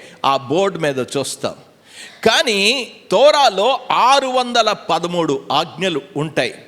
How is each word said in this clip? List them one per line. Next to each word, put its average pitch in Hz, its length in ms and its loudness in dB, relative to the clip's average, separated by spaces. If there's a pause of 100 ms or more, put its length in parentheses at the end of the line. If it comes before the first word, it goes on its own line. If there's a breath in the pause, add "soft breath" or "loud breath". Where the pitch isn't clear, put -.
(240 loud breath)
ఆ 135 120 2
బోర్డు 165 420 -2
మీద 143 200 -2
చూస్తాం. 123 560 -6 (760 loud breath)
కానీ 233 600 0 (180)
తోరాలో 247 720 4 (100)
ఆరు 254 360 4
వందల 240 460 0
పదమూడు 170 800 -2
ఆజ్ఞలు 165 500 -2 (140)
ఉంటాయి. 147 380 -2 (140)